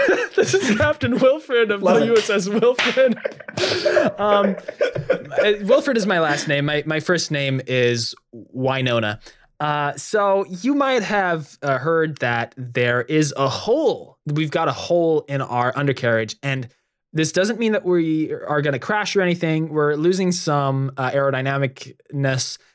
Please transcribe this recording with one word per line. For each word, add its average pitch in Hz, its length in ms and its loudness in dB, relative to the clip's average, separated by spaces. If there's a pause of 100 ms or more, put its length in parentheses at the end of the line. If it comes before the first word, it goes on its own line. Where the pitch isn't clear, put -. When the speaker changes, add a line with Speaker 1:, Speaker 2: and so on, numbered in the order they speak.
(340)
Speaker 1:
this - 200 2
is 254 240 2
Captain 262 400 0
Wilfred 262 520 2
of 202 100 -2
the 190 60 2
Speaker 2:
Love 185 160 6
it. 226 40 2
Speaker 1:
U 233 100 4
S 214 140 2
S 196 180 0
Wilfred. 240 680 2 (1000)
Um, 202 380 2 (540)
uh, - 420 0 (100)
Wilfred 254 360 2
is 196 80 0
my 180 140 2
last 147 280 0
name. 143 160 2
My, 147 220 0
my 156 140 -2
first 170 300 0
name 135 360 -2
is 120 480 0 (180)
Winona. 120 880 -2 (400)
Uh, 147 360 -2
so 196 520 0
you 185 260 -2
might 262 280 0
have, 175 580 -2
uh, 139 160 0
heard 160 420 0
that 117 380 -2
there 123 460 0
is 151 340 0
a 135 120 0
hole. 208 760 -2
We've 151 260 -2
got 165 180 0
a 131 40 0
hole 165 560 0
in 139 140 -2
our 123 340 -2
undercarriage, 120 680 0
and 131 260 -4 (460)
this 156 160 0
doesn't 202 280 0
mean 226 140 0
that 202 120 -2
we 160 480 0
are 147 300 -2
gonna 143 160 0
crash 208 360 -2
or 202 60 2
anything. 165 480 0
We're 147 280 0
losing 180 360 2
some, 139 640 -2
uh, 127 140 -2
aerodynamicness 139 1500 -2 (180)